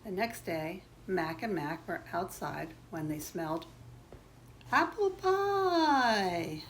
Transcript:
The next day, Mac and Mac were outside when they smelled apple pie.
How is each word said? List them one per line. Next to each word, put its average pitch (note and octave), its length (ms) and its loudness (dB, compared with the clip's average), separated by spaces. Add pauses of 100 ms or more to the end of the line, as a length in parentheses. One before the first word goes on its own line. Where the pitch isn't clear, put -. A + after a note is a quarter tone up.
The A3+ 80 -12
next G#3+ 340 -2
day, E3 360 -4 (240)
Mac E3 380 -2
and A3+ 100 -2
Mac D#3+ 340 -4
were - 240 -4
outside D3+ 640 -4 (160)
when D#3+ 180 -6
they D3+ 120 -2
smelled E3 480 -4 (1040)
apple E4+ 400 4
pie. D4 1600 4